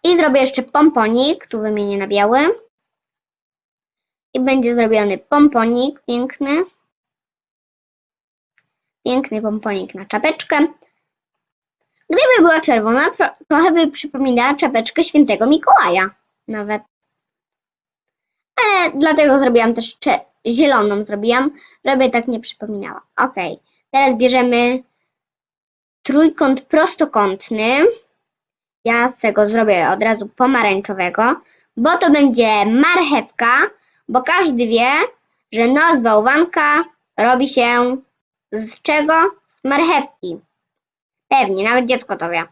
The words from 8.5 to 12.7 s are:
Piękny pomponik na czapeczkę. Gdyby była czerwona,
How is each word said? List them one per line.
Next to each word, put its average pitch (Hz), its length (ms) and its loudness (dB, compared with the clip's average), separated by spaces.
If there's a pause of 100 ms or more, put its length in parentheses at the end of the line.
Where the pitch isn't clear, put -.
Piękny 247 360 -2
pomponik 208 540 -6
na 196 100 -14
czapeczkę. 302 600 -2 (1400)
Gdyby 508 300 4
była 320 220 4
czerwona, 247 480 0